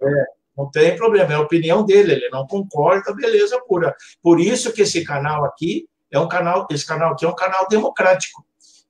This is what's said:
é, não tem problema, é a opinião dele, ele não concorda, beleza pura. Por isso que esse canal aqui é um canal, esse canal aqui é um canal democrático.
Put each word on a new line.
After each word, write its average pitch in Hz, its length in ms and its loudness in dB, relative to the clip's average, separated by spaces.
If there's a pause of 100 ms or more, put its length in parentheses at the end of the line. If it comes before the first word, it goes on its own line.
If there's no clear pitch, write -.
é, 139 220 0 (340)
não 139 140 -8
tem 165 240 4
problema, 196 380 2
é - 20 -2
a 151 60 0
opinião 170 440 0
dele, 196 280 6
ele 123 160 -2
não 135 180 -6
concorda, 196 680 -2
beleza 214 540 0
pura. 175 260 0 (300)
Por 170 160 6
isso 226 320 0
que 208 120 0
esse 165 200 -2
canal 147 400 -4
aqui 165 460 -6 (200)
é 139 80 -2
um 165 100 0
canal, 180 440 -2
esse 143 160 -6
canal 160 240 -2
aqui 165 140 -4
é - 20 2
um 170 80 -2
canal 185 320 -2
democrático. 185 800 0 (440)